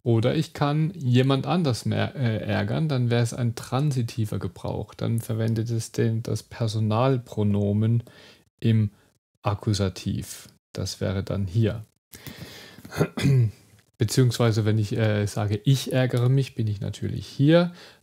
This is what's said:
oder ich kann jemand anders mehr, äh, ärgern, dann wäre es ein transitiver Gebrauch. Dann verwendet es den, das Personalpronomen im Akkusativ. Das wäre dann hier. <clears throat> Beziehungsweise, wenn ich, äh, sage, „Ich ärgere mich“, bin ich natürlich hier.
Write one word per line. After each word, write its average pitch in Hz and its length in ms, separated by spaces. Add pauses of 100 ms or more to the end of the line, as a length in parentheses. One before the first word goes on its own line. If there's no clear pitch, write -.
oder 117 320
ich 160 180
kann 151 420
jemand 131 520
anders 147 400
mehr, 107 280
äh, 117 240
ärgern, 107 500
dann 123 220
wäre 120 120
es 117 120
ein 117 200
transitiver 123 840
Gebrauch. 95 560
Dann 113 260
verwendet 113 500
es 113 220
den, 113 300
das 113 200
Personalpronomen 110 1600 (580)
im 110 300 (520)
Akkusativ. 101 1040 (240)
Das 101 280
wäre 98 220
dann 98 240
hier. 107 380 (1120)
<clears throat> 135 540 (480)
Beziehungsweise, 117 680
wenn 107 140
ich, 104 180
äh, 107 300
sage, 104 380
„Ich 135 280
ärgere 127 380
mich“, 135 240
bin 113 120
ich 101 140
natürlich 101 460
hier. 170 480 (280)